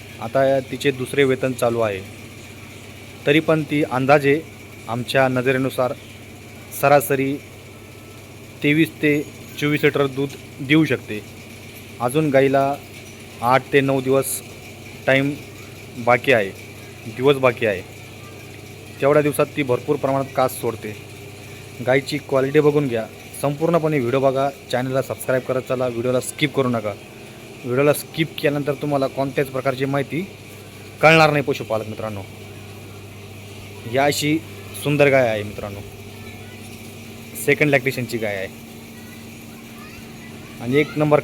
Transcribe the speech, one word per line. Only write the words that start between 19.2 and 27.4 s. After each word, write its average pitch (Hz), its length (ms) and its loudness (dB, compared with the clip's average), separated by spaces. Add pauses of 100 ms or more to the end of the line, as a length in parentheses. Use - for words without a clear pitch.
दिवसात 147 240 2 (120)
ती 151 60 2
भरपूर 127 320 0
प्रमाणात 135 400 0
कास 131 260 0
सोडते. 107 540 -8 (720)
गायची 139 300 2 (120)
क्वालिटी 139 300 4
बघून 147 280 6
घ्या, 113 180 -2 (360)
संपूर्णपणे 156 580 2
व्हिडिओ 123 200 2
बघा, 135 300 2 (220)
चॅनलला 131 300 0
सबस्क्राईब 131 400 -2
करत 127 200 -2
चला, 127 260 -2
व्हिडिओला 123 320 0
स्किप 135 360 -2
करू 131 140 2
नका. 107 240 -2 (720)